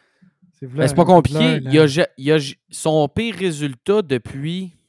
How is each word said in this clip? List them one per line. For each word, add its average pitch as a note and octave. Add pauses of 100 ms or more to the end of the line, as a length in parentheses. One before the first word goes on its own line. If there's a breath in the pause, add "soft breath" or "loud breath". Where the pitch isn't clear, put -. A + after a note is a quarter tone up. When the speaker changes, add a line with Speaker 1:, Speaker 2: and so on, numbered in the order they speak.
(540 soft breath)
Speaker 1:
C'est -
v'là C3
Speaker 2:
Ben, C3+
c'est C#3
pas E3
Speaker 1:
un, E3
v'là F#3
Speaker 2:
compliqué. D#3
Speaker 1:
un D#3+
Speaker 2:
Il C3+
a D#3
Speaker 1:
an. D3+
Speaker 2:
ja-, D3 (100)
il C3+
a D#3
j-, C#3 (120)
son D#3
pire A3+
résultat E3+
depuis, D#3+ (120)